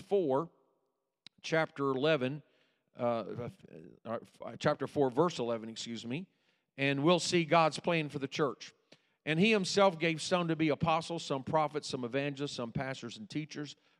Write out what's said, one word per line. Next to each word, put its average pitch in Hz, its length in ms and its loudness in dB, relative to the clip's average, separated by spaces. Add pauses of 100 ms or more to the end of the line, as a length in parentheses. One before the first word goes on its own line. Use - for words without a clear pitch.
four, 165 400 2 (920)
chapter 151 480 0
eleven, 139 500 2 (580)
uh, 117 260 0 (800)
uh, 113 120 -6 (400)
chapter 147 280 0
four, 135 240 2
verse 165 280 2
eleven, 117 300 -4
excuse 113 380 -10
me, 147 200 -6 (520)
and 139 240 0
we'll 170 180 6
see 175 240 2
God's 160 340 4
plan 165 300 0
for 139 100 -10
the 160 100 -4
church. - 440 -4 (540)
"And 156 120 2
he 208 120 6
himself 196 480 4
gave 165 240 0
some 175 260 0
to 160 80 0
be 156 140 2
apostles, 165 520 0
some 135 200 -2
prophets, 147 440 0
some 131 160 -6
evangelists, 139 500 -4
some 117 200 -6
pastors 131 460 -8
and 107 100 -14
teachers, 147 480 -8 (240)